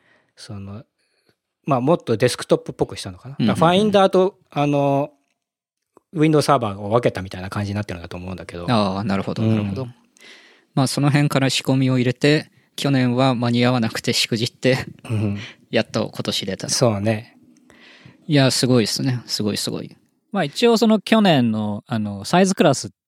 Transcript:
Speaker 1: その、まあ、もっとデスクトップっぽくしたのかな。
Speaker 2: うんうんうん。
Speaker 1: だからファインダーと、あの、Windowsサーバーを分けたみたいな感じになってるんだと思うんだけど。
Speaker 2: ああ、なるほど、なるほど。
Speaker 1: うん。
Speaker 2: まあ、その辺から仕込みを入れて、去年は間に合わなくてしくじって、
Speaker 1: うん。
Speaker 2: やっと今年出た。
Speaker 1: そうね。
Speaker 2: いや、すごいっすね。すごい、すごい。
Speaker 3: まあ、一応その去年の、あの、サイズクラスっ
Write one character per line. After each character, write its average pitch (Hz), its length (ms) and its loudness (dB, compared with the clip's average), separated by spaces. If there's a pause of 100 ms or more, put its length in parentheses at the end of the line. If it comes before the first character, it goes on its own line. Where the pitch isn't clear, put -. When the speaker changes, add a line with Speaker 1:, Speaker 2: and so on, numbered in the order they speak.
(360)
Speaker 1:
そ 107 220 -16
の、 98 260 -14 (800)
ま 143 120 0
あ、 120 40 0
も 143 140 2
っ 165 40 2
と 120 180 -2
デ 120 120 4
ス - 80 -6
ク - 100 -12
ト 165 100 2
ッ - 20 2
プ - 140 -12
っ - 20 -20
ぽ 123 120 -4
く - 100 -10
し - 60 -12
た 98 80 -12
の 90 80 -16
か - 100 -20
な。 139 100 -18
Speaker 2:
う - 40 -4
ん - 20 2
う 110 40 2
ん - 20 4
う - 20 4
ん。 - 20 -4
Speaker 1:
だ 107 60 -2
か 160 60 6
ら 175 60 6
フ 180 40 2
ァ 196 40 2
イ 214 40 2
ン 214 60 0
ダ 196 160 6
ー - 20 4
と、 185 300 2 (120)
あ 147 160 0
の、 143 440 0 (1000)
Windows 156 340 4
サ 147 100 4
ー 127 40 0
バ 101 160 -4
ー - 20 -12
を 104 120 -8
分 117 100 2
け 123 100 2
た 95 120 -6
み 92 80 -12
た 98 80 -12
い 92 40 -12
な 95 80 -10
感 104 140 -6
じ 101 80 -6
に - 20 -4
な 104 80 -4
っ - 20 -12
て - 80 -10
る 87 60 -10
ん 85 40 -16
だ 85 60 -16
と - 80 -14
思 90 140 -12
う 92 40 -10
ん - 20 -10
だ 85 100 -14
け - 100 -14
ど。 87 140 -6
Speaker 2:
あ 101 300 0
あ、 104 40 -6
な 98 120 -2
る 95 80 -2
ほ 107 100 -8
ど、 113 80 -6
な 110 140 2
る 104 80 -2
ほ 98 100 -6
ど。 113 80 -6
Speaker 1:
う 123 40 -10
ん。 120 80 -18 (800)
Speaker 2:
ま 135 100 2
あ、 - 20 2
そ - 140 -4
の 143 100 2
辺 147 180 4
か 143 120 0
ら 135 100 2
仕 - 120 -2
込 131 140 0
み 131 140 2
を 127 80 2
入 123 60 2
れ 123 100 0
て、 151 360 2 (260)
去 143 140 -2
年 127 260 2
は 131 180 2
間 120 160 -2
に 120 140 2
合 123 80 4
わ 127 80 0
な 110 80 -2
く - 120 -10
て 123 120 -2
し - 140 -2
く 123 100 -4
じ 110 80 -4
っ 120 60 -4
て、 131 360 0 (240)
Speaker 1:
う 117 40 -4
ん。 104 240 -2 (320)
Speaker 2:
や 113 120 2
っ - 40 -12
と 110 280 -4
今 - 80 -8
年 101 240 -6
出 95 100 -6
た。 - 120 -10
Speaker 1:
そ 113 280 2
う 98 40 -4
ね。 110 360 -4 (880)
Speaker 2:
い 156 80 0
や、 135 160 4
す - 160 0
ご 123 140 4
い 107 40 2
っ - 20 -2
す - 160 -6
ね。 127 240 -2
す - 160 -6
ご 104 100 -2
い、 101 40 -4
す - 140 -6
ご - 120 -8
い。 - 140 -18 (360)
Speaker 3:
ま 196 80 -2
あ、 165 40 -2
一 147 240 0
応 233 80 4
そ 233 100 2
の 220 140 4
去 220 220 2
年 139 280 4
の、 107 360 -4
あ 113 120 -4
の、 101 260 -6
サ 175 180 4
イ 196 40 4
ズ 185 80 0
ク - 80 2
ラ 151 120 6
ス - 140 -6
っ - 20 -20 (180)